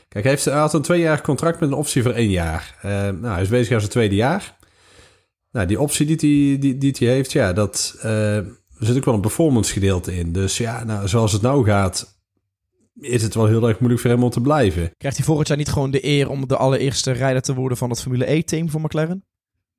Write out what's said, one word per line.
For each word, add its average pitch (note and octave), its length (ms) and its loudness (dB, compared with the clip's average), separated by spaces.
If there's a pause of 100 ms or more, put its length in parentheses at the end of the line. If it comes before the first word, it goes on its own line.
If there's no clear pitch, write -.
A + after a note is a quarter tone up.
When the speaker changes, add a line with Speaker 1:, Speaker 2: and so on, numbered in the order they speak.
Speaker 1:
Kijk, G#2 160 -4
hij C3+ 80 4
heeft, C#3 120 -2
hij C#3 100 0
had D3+ 200 2
een D3+ 80 2
tweejarig E3 380 2
contract D#3+ 400 -2
met D3 100 0
een C#3 60 -2
optie C#3+ 260 0
voor A#2+ 100 2
één A2+ 180 2
jaar. E2 520 -4
Eh, G2 80 -6
nou, G2+ 420 -4
hij F2+ 100 -2
is F#2+ 60 0
bezig B2 240 2
aan A2+ 80 2
zijn G2+ 120 -4
tweede G#2+ 220 2
jaar. C3+ 420 -2 (960)
Nou, G2 160 -2
die G#2 140 0
optie D3 260 0
die D#3 100 2 (340)
hij, C#3 80 0
die, C#3 200 0
die C3+ 160 0 (120)
hij B2 100 4
heeft, C3+ 160 -2
ja, A2 200 2
dat, - 500 -2
eh, G#2+ 340 0
er G#2 500 -8
zit B2 100 2
ook C3+ 80 0
wel B2 100 2
een G2+ 60 0
performance B2 520 2
gedeelte F#2 440 0
in. E2+ 160 -4
Dus F#2+ 260 -2
ja, A#2 260 -6
nou, G#2 240 -4
zoals A2 240 2
het G2+ 100 0
nou C3+ 220 2
gaat, G2+ 520 0 (840)
is A#2+ 220 0
het G#2 120 -2
wel A2+ 120 2
heel A2+ 220 2
erg A2 100 0
moeilijk B2 240 0
voor B2 80 2
hem A#2+ 120 2
om B2 80 2
te B2 100 -2
blijven. G#2+ 560 2
Speaker 2:
Krijgt C3+ 200 -6
hij C3 100 -4
volgend D3+ 220 2
jaar D3 80 0
niet D3 120 -4
gewoon C#3 220 -2
de C3+ 140 0
eer C#3+ 260 2
om C3+ 180 -6
de C3 80 0
allereerste C3 540 0
rijder B2+ 320 0
te C#3 120 -4
worden B2+ 240 -2
van B2 120 -4
het A#2 100 -4
Formule B2+ 320 -2
E-team E3 380 -2
voor D#3 100 -4
McLaren? D#3+ 440 -4 (540)